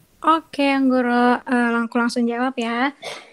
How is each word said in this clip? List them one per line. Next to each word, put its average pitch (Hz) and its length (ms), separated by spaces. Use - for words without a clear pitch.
Oke, 311 480
Anggoro, 247 720
eh, 240 320
lang-, 233 160
aku - 80
langsung 233 320
jawab 247 320
ya. 240 320